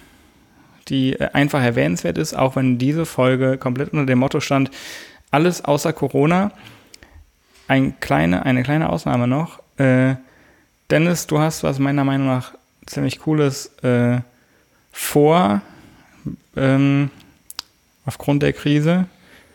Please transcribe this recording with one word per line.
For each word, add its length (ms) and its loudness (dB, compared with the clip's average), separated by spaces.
die, 320 0
äh, 140 -2
einfach 280 0
erwähnenswert 560 0
ist, 160 -4
auch 220 -2
wenn 220 0
diese 280 -2
Folge 520 0
komplett 360 -4
unter 120 0
dem 140 2
Motto 200 0
stand, 320 0
alles 340 2
außer 280 0
Corona. 580 0
Ein 320 0
kleine, 460 0
eine 180 0
kleine 260 0
Ausnahme 380 -2
noch. 320 -4
Äh, 380 2
Dennis, 380 0
du 120 0
hast 240 -2
was 160 -2
meiner 240 0
Meinung 240 0
nach 260 -2
ziemlich 340 -6
Cooles, 480 0
äh, 360 2
vor, 720 2
ähm, 520 2
aufgrund 380 -2
der 100 2
Krise. 520 0